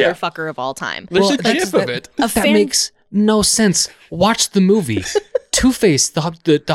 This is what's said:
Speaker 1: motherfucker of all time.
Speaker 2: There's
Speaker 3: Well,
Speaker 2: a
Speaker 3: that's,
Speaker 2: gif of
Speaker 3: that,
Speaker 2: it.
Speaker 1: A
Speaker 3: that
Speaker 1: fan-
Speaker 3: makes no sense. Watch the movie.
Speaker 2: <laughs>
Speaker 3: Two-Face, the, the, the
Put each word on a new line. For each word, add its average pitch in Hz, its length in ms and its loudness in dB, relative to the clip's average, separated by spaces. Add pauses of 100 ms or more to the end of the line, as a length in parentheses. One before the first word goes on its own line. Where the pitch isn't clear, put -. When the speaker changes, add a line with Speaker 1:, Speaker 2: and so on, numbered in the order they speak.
(140)
Speaker 1:
motherfucker 165 360 -8
of 151 100 -12
all 131 140 -6
time. - 380 -10
Speaker 2:
There's 185 140 2
Speaker 3:
Well, 240 80 2
Speaker 2:
a 277 40 0
Speaker 3:
that's, 220 280 0
Speaker 2:
gif 185 100 -6
of - 60 2
Speaker 3:
that, 180 80 -4
Speaker 2:
it. - 280 -8
Speaker 1:
A - 40 -2
Speaker 3:
that 233 100 -2
Speaker 1:
fan- - 220 0
Speaker 3:
makes - 380 0 (200)
no 214 320 2
sense. - 440 0 (220)
Watch 196 400 0
the 196 120 0
movie. 175 420 0 (240)
Speaker 2:
<laughs> - 240 -8
Speaker 3:
Two-Face, 220 580 2
the, 165 120 -4 (220)
the, 147 220 2
the 160 100 -2